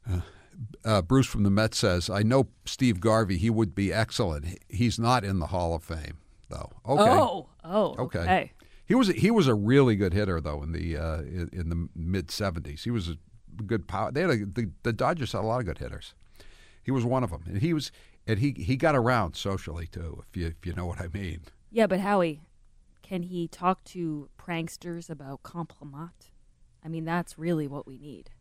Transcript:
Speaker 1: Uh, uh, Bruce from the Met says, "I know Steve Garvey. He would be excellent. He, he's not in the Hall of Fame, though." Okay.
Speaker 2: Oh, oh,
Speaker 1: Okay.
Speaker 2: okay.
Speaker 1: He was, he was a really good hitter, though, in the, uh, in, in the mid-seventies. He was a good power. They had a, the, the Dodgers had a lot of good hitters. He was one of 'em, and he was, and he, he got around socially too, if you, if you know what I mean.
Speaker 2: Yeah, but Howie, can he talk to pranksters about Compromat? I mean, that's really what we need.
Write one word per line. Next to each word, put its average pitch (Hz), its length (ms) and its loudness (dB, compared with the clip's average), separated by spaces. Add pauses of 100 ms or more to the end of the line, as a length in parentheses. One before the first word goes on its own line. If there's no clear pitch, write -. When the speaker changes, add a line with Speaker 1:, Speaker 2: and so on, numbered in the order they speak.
Speaker 1:
Uh, 90 100 -2 (640)
uh, 107 160 4
Bruce 131 240 4
from - 180 0
the 101 60 6
Met 110 240 4
says, 90 360 2
"I 101 120 0
know 120 260 4 (180)
Steve 117 340 2
Garvey. 107 380 4
He 110 120 2
would 110 240 2
be 98 180 2
excellent. 90 540 -2
He, 90 120 -8 (120)
he's 113 300 0
not 117 240 2
in 98 160 -2
the 78 80 -2
Hall 87 260 0
of 80 100 -6
Fame, 80 340 -10 (320)
though." - 200 -12 (180)
Okay. 202 220 6
Speaker 2:
Oh, 220 400 4 (140)
oh, 180 360 0
Speaker 1:
Okay. 170 200 -2
Speaker 2:
okay. 180 320 2 (340)
Speaker 1:
He 185 80 2
was, 247 140 6
he 175 240 4
was 196 160 6
a 117 80 6
really 117 400 6
good 95 180 2
hitter, 95 260 0
though, 76 220 -6
in 78 100 -6
the, 80 240 -4
uh, 80 260 -4
in, 80 300 -8
in 85 180 -4
the 85 260 -2
mid-seventies. 85 880 -4
He 120 80 -4
was 92 180 -2
a 78 80 -8 (480)
good 104 220 -2
power. 110 240 -4
They 143 100 -2
had 185 80 2
a, 107 160 0
the, 101 240 -4 (140)
the 120 100 0
Dodgers 135 380 -2
had 104 80 -4
a 107 80 -2
lot 120 120 0
of 117 60 -4
good 85 140 -6
hitters. - 340 -12 (680)
He 123 80 -4
was 127 120 2
one 123 200 0
of 90 100 -4
'em, 82 140 -10
and 98 160 -2
he 165 100 2
was, 151 180 -4 (360)
and 110 100 0
he, 135 140 0
he 104 240 -2
got 151 200 4
around 117 400 2
socially 82 520 -6
too, 82 420 -10
if - 80 -10
you, 85 100 -2
if 80 200 -10
you 82 60 -6
know 87 120 -6
what 85 160 -6
I 90 100 -8
mean. 87 300 -6 (300)
Speaker 2:
Yeah, 220 160 4
but 185 140 0
Howie, 180 400 0 (600)
can 180 220 -6
he 175 240 -6
talk 180 380 -2
to 156 520 -8
pranksters 170 720 -8
about 143 320 -12
Compromat? 160 880 -14 (540)
I 160 40 -14
mean, 165 180 -6
that's 165 340 -4
really 156 280 0
what 139 200 -10
we 131 100 -18
need. 135 320 -18 (120)